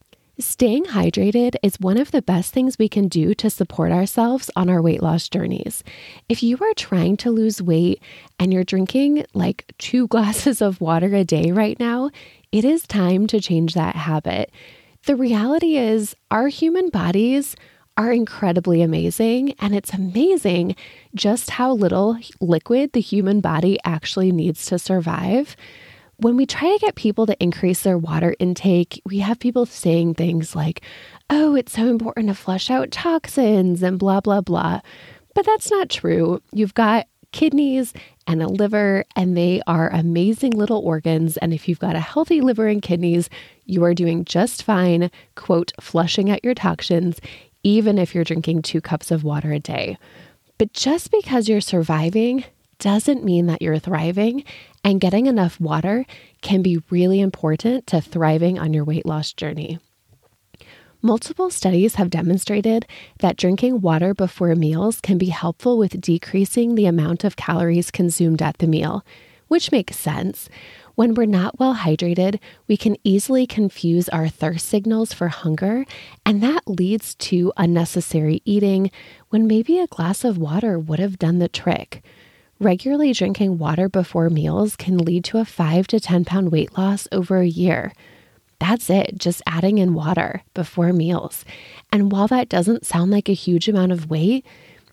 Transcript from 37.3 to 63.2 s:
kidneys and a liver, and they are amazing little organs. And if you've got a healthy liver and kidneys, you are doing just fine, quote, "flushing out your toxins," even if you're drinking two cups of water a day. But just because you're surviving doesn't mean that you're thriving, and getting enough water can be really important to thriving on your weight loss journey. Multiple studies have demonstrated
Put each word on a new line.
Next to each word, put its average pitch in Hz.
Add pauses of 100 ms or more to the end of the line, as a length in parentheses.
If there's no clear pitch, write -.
kidneys 277 (340)
and 165
a 160
liver, 202 (100)
and 180
they 180
are 165
amazing 180
little 214
organs. 160
And 165
if -
you've 170
got 165
a 165
healthy 311
liver 226
and 208
kidneys, 170 (380)
you 180
are 175
doing 170
just 196
fine, 180 (240)
quote, - (100)
"flushing 170
out 202
your 240
toxins," 175 (420)
even 208
if 180
you're 170
drinking 165
two -
cups -
of 160
water 151
a 147
day. - (580)
But 214
just -
because 262
you're 214
surviving 190 (340)
doesn't 214
mean 175
that 160
you're 156
thriving, 185 (400)
and 196
getting 196
enough 208
water 175 (380)
can 190
be 170
really 180
important 190
to 160
thriving 165
on 160
your 151
weight 156
loss 151
journey. 151 (1200)
Multiple 269
studies 185
have 190
demonstrated 196 (340)